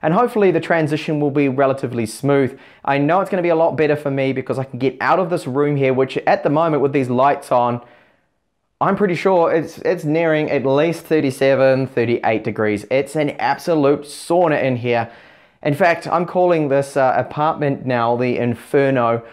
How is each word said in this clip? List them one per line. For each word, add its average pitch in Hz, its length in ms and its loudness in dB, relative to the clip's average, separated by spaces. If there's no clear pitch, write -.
and 156 120 0
hopefully 220 380 2
the 165 80 0
transition 156 600 -2
will 147 120 0
be 143 180 2
relatively 131 560 -2
smooth. 139 540 0
I 139 120 0
know 156 240 2
it's 185 80 -6
gonna 185 140 -2
be 170 60 0
a 170 60 2
lot 160 220 2
better 151 180 2
for 147 160 -6
me 135 200 0
because 127 280 -4
I 131 60 -4
can 127 140 -14
get 127 220 -2
out 147 180 2
of 185 100 -2
this 165 180 -4
room 143 280 0
here, 135 180 2
which 131 240 0
at - 160 0
the 160 60 0
moment 151 320 0
with 135 120 0
these 135 160 0
lights 135 420 0
on, 120 300 2
I'm 180 140 0
pretty 185 200 0
sure 170 380 2
it's, 160 260 -2
it's 170 260 -2
nearing 156 460 0
at 127 140 -2
least 151 400 0
thirty-seven, 135 800 2
thirty-eight 117 580 0
degrees. 104 440 -2
It's 135 260 -2
an 151 160 0
absolute 143 680 0
sauna 170 640 0
in 131 140 0
here. 117 340 -2
In 147 120 0
fact, 165 340 0
I'm 175 180 0
calling 175 440 2
this, 139 260 0
uh, 131 220 2
apartment 147 680 -2
now 120 300 0
the 123 220 -2
Inferno, 120 840 0